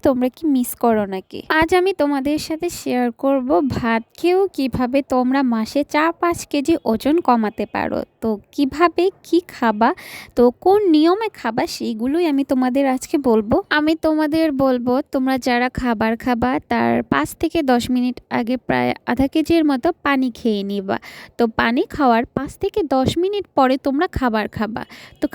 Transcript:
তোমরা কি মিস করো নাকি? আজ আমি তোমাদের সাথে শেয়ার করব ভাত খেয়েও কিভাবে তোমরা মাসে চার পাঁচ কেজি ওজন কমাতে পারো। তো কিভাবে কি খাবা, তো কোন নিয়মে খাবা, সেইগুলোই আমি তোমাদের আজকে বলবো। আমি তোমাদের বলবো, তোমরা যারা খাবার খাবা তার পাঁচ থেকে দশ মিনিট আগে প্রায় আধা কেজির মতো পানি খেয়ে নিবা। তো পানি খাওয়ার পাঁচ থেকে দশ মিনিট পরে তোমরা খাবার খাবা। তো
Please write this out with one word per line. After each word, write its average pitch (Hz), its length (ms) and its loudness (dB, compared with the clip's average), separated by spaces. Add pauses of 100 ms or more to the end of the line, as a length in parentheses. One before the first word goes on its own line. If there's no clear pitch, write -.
তোমরা 254 220 2
কি - 140 -12 (120)
মিস 247 220 0
করো 220 300 2
নাকি? 190 360 -10 (180)
আজ 330 100 0 (100)
আমি 381 120 2 (100)
তোমাদের 285 440 0
সাথে 320 220 -6 (120)
শেয়ার 247 280 -2 (140)
করব 269 260 0 (280)
ভাত 226 260 -2 (160)
খেয়েও 359 240 2 (140)
কিভাবে 254 420 -2 (140)
তোমরা 254 280 2 (140)
মাসে 226 260 -2 (140)
চার 311 160 2 (100)
পাঁচ 349 180 -2 (120)
কেজি 294 240 0 (100)
ওজন 254 320 0 (120)
কমাতে 220 360 0 (100)
পারো। - 240 -4 (240)
তো 226 60 -2 (240)
কিভাবে 330 520 2 (220)
কি 339 120 2 (160)
খাবা, 226 360 2 (440)
তো 247 80 2 (220)
কোন 403 160 4 (140)
নিয়মে 359 340 4 (120)
খাবা, 240 220 -4 (120)
সেইগুলোই 240 580 -2
আমি 277 100 2 (100)
তোমাদের 254 320 2 (100)
আজকে - 220 -4 (120)
বলবো। 220 280 2 (220)
আমি 311 140 2 (140)
তোমাদের 311 400 2 (160)
বলবো, 247 320 0 (180)
তোমরা 262 220 0 (120)
যারা 247 220 0 (120)
খাবার 226 320 0 (120)
খাবা 247 260 0 (200)
তার 233 240 0 (180)
পাঁচ 277 160 0 (120)
থেকে 330 220 -2
দশ 247 220 2 (100)
মিনিট 247 220 -2 (220)
আগে 247 180 -2 (100)
প্রায় 123 240 0 (200)
আধা 262 220 2
কেজির 320 320 2
মতো 285 240 0 (180)
পানি 262 220 2 (100)
খেয়ে 208 320 -2
নিবা। 196 260 -4 (420)
তো - 60 2 (160)
পানি 240 220 2 (120)
খাওয়ার 247 300 2 (120)
পাঁচ 269 160 -6 (100)
থেকে 403 180 -2 (140)
দশ 262 160 2 (120)
মিনিট 392 220 -2 (100)
পরে 262 200 4 (120)
তোমরা 285 200 0 (120)
খাবার 220 280 -2 (100)
খাবা। 214 260 -6 (380)
তো 294 140 0